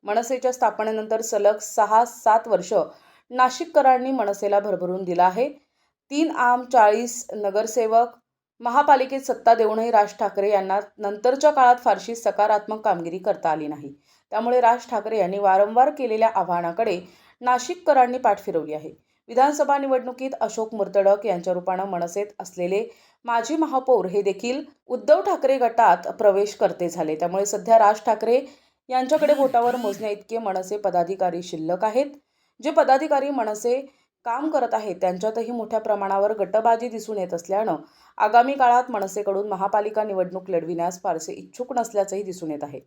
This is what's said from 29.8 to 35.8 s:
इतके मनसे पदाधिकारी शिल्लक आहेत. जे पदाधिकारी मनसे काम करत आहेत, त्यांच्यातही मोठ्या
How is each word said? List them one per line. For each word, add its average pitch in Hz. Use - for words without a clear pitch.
इतके 208
मनसे 190
पदाधिकारी 180
शिल्लक 175
आहेत. 233
जे 277
पदाधिकारी 277
मनसे 240
काम 269
करत 247
आहेत, 214
त्यांच्यातही 214
मोठ्या 226